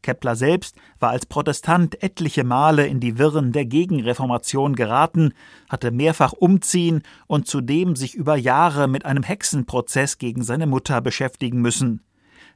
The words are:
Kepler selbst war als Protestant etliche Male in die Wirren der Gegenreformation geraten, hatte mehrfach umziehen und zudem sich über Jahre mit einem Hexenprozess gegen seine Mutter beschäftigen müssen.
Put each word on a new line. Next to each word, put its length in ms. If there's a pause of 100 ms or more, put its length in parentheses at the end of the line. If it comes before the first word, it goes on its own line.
Kepler 360
selbst 400 (240)
war 80
als 160
Protestant 760
etliche 440
Male 420
in 140
die 160
Wirren 340
der 140
Gegenreformation 1120
geraten, 560 (340)
hatte 240
mehrfach 400
umziehen 680 (260)
und 200
zudem 500
sich 180
über 220
Jahre 500
mit 160
einem 200
Hexenprozess 960
gegen 220
seine 260
Mutter 340
beschäftigen 580
müssen. 460 (500)